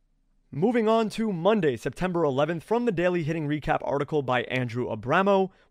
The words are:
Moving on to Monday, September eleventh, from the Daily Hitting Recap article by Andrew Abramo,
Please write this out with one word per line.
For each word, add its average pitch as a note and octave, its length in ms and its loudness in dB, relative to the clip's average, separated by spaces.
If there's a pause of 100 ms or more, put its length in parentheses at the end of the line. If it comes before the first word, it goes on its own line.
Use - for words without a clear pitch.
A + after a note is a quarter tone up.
(520)
Moving G#3+ 360 2
on A3+ 240 2
to A3 220 -4
Monday, E3 440 2
September E3+ 480 -2
eleventh, D3 380 0
from A#3+ 220 -2
the A#3+ 60 2
Daily F3 320 0
Hitting D#3 240 -2
Recap D3+ 340 -2
article C#3+ 400 -2
by B2 220 0
Andrew B2 440 -2
Abramo, F#3 640 2 (220)